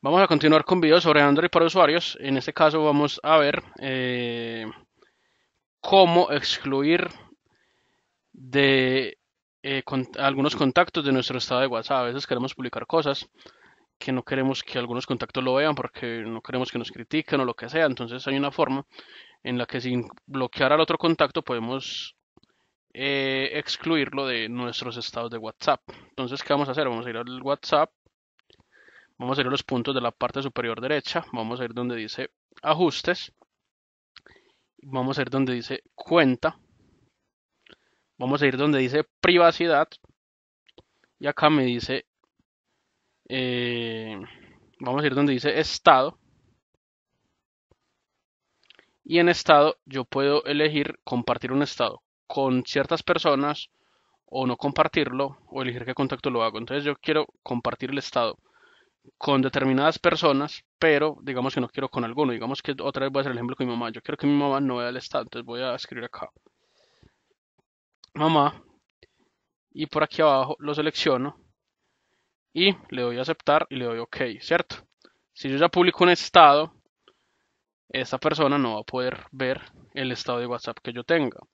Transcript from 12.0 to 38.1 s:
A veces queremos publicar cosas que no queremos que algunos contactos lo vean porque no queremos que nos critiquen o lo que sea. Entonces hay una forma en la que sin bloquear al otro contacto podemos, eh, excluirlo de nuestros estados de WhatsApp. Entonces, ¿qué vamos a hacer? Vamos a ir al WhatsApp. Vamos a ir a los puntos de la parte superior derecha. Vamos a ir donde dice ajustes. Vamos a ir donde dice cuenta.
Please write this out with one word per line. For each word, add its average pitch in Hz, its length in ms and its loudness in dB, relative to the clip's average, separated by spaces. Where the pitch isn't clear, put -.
A 123 40 0
veces 123 240 -6
queremos 127 260 -4
publicar 120 320 -10
cosas 143 440 -2
que - 140 -6
no 127 120 -2
queremos 135 380 -2
que - 160 -8
algunos 120 300 -6
contactos 127 340 -6
lo 127 120 0
vean 147 200 2
porque 117 540 -8
no 113 140 -10
queremos 127 280 -6
que 123 100 -6
nos 113 120 -10
critiquen 151 480 -4
o 131 60 2
lo 120 80 -4
que 120 160 -12
sea. 160 160 2
Entonces 123 420 -4
hay 135 80 -2
una 143 160 -2
forma 139 340 -2
en 123 160 -4
la 123 100 -4
que 131 120 -6
sin 123 260 -2
bloquear 135 460 0
al 156 80 4
otro 156 160 0
contacto 160 460 0
podemos, 123 680 -6
eh, 135 600 -4
excluirlo 143 760 -2
de 113 220 -4
nuestros 120 480 -8
estados 117 340 -8
de 117 60 -10
WhatsApp. 110 420 -4
Entonces, 131 340 -8
¿qué - 80 -2
vamos 143 160 2
a 135 60 -4
hacer? 143 160 -2
Vamos 120 180 -6
a - 20 -10
ir 113 60 -8
al 123 260 -10
WhatsApp. 143 480 0
Vamos 127 180 -4
a 147 40 0
ir 127 60 0
a - 20 -4
los 135 140 -4
puntos 135 300 -4
de 131 60 -2
la 120 120 -4
parte - 300 -4
superior 120 380 -6
derecha. 143 540 -4
Vamos 117 260 -6
a 127 60 -6
ir 117 80 -10
donde 123 240 -6
dice 113 340 -10
ajustes. 160 720 -2
Vamos 135 420 -6
a 139 40 0
ir 123 60 -8
donde 131 220 0
dice 123 320 -8
cuenta. 156 640 2